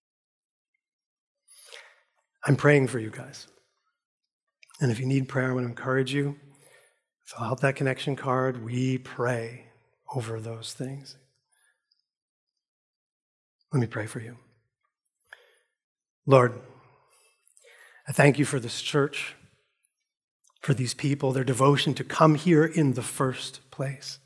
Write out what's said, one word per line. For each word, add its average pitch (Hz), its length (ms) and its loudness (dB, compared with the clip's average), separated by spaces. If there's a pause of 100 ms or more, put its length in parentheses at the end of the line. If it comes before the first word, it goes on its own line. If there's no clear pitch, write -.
(2500)
I'm 139 120 4
praying 143 300 6
for 123 120 -4
you 107 120 -8
guys. - 360 -16 (1300)
And 127 100 2
if 110 80 -4
you 131 60 -4
need 131 240 0
prayer, 131 220 -2
I - 20 -2
wanna 123 140 -2
encourage 131 460 -2
you, 143 240 -2 (880)
fill - 220 -12
out 123 160 -4
that 135 160 2
connection 135 400 -2
card. 131 480 -2
We 127 320 -2
pray 123 680 -6 (460)
over 113 280 -6
those 113 320 -12
things. 135 420 -12 (2500)
Let 143 80 2
me 113 80 0
pray 110 180 -8
for 117 140 -12
you. 117 160 -16 (1900)
Lord, 123 340 6 (1500)
I 143 60 -10
thank 139 260 6
you 147 60 2
for 135 160 -2
this 117 220 -8
church, - 520 -2 (1300)
for 151 120 0
these 120 220 -2
people, 139 360 -2
their 131 120 -2
devotion 135 500 4
to 135 100 -6
come 160 300 6
here 160 320 4
in 156 280 2
the 120 100 -4
first - 560 -4 (100)
place. - 560 -10